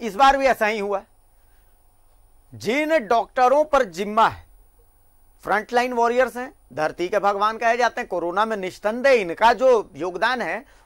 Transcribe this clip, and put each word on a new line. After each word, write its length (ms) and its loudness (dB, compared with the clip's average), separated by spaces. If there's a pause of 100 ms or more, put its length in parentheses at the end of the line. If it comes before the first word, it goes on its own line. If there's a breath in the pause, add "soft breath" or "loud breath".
इस 140 -8
बार 220 6
भी 100 2
ऐसा 200 2
ही 120 -2
हुआ। 240 -4 (1500)
जिन 540 -2
डॉक्टरों 580 2
पर 200 2
जिम्मा 440 0
है, 160 -10 (1000)
फ्रंटलाइन 480 -2
वॉरियर्स 440 0
हैं, 160 -12 (200)
धरती 360 -4
के 100 -2
भगवान 400 -2
कहे 180 0
जाते 240 -2
हैं, 80 -10
कोरोना 360 -2
में 120 -4
निस्संदेह 560 -2
इनका 400 2
जो 440 2
योगदान 460 -4
है 220 -8 (220 soft breath)